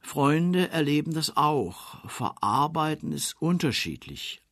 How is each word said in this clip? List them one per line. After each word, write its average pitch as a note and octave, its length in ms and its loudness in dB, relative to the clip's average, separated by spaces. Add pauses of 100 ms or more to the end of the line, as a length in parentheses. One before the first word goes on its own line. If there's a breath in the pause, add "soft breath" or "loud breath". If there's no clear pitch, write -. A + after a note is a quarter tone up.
Freunde E3+ 680 2
erleben D3+ 460 0
das D#3 220 -2
auch, C#3+ 720 0
verarbeiten D3+ 1000 0
es - 220 -4
unterschiedlich B2 1160 -2